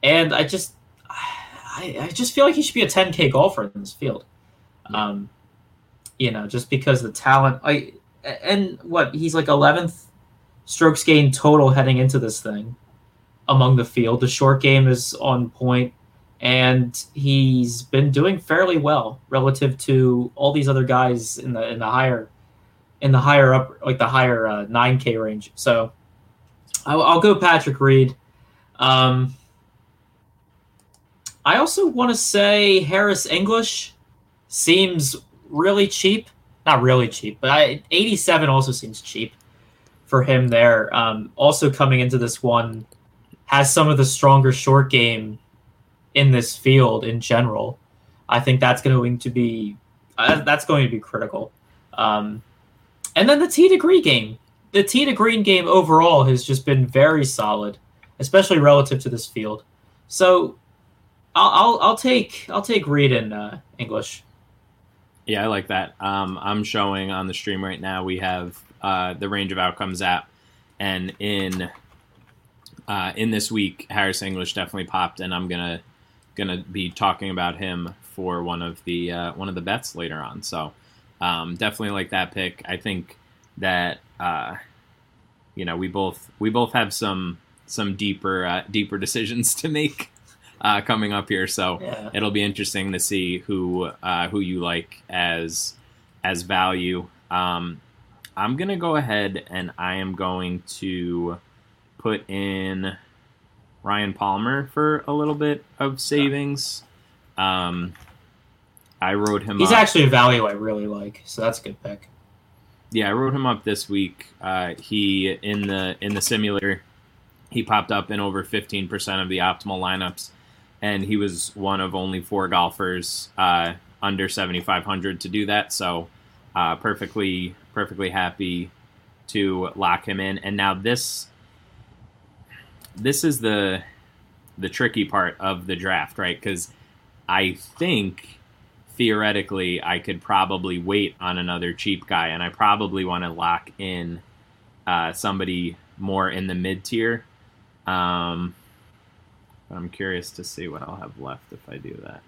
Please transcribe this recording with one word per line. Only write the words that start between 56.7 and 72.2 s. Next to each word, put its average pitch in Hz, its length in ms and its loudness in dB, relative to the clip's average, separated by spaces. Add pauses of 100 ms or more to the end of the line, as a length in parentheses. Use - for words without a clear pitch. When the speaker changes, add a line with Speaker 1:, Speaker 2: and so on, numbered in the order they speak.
Speaker 1:
very 147 380 4
solid, 107 520 -4 (420)
especially 185 400 4
relative 143 420 6
to 131 80 -6
this 117 160 -8
field. 107 400 -10 (420)
So 185 500 4 (800)
I'll, - 140 6
I'll, 226 320 4
I'll 220 160 4
take, - 520 -2
I'll 196 120 -4
take 202 260 -2
Reed 143 240 2
and, 110 220 -2
uh, 104 240 -10 (200)
English. 113 460 -8 (1040)
Speaker 2:
Yeah, 107 160 -2
I 110 40 -2
like 98 200 -4
that. 92 340 -4
Um, 98 400 -4
I'm 104 220 -4
showing 98 480 -4
on 95 160 -6
the 92 60 -8
stream 95 300 -6
right 92 160 -8
now, 92 240 -6
we 92 140 -6
have, 90 400 -6 (240)
uh, 92 320 -4
the 98 160 -8
Range 98 220 -4
of 95 80 -6
Outcomes 90 420 -4
app, 87 280 -2 (500)
and 92 400 -6
in, 95 500 -6 (1200)